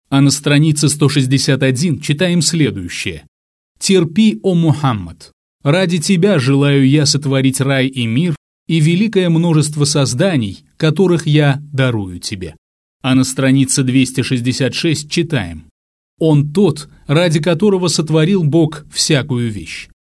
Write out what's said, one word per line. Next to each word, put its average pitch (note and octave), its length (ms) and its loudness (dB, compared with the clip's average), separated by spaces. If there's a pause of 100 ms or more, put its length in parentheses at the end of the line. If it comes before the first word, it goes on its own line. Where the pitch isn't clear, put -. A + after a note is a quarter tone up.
А C#3 120 0
на C#3 100 4
странице D3 580 2
сто - 200 0
шестьдесят C3+ 540 0
один C3 360 0
читаем E3+ 420 -2
следующее: G2 840 -4 (540)
«Терпи, F#3+ 640 2
о F#3+ 100 0
Мухаммад, C3+ 760 -2 (320)
ради F3+ 340 0
тебя F3+ 420 2
желаю C#3 480 2
я D3 180 4
сотворить C3+ 560 0
рай C3+ 260 0
и B2+ 180 -4
мир C#3 300 -2 (320)
и D#3+ 140 0
великое F3+ 480 2
множество D#3 560 0
созданий, C3+ 800 -2 (120)
которых E3 480 0
я D3 360 2 (100)
дарую A2+ 480 -2
тебе». F2+ 360 -10 (460)
А C3 140 0
на C3 80 2
странице C3+ 600 0
двести B2+ 380 0
шестьдесят B2 540 -2
шесть D#3 340 -4
читаем: A2 560 -4 (540)
«Он D3 320 2
тот, F3 380 0 (180)
ради E3 320 2
которого F3+ 480 0
сотворил D#3+ 560 0
Бог D#3 480 0
всякую A#2+ 580 -2
вещь». F#2+ 380 -12 (240)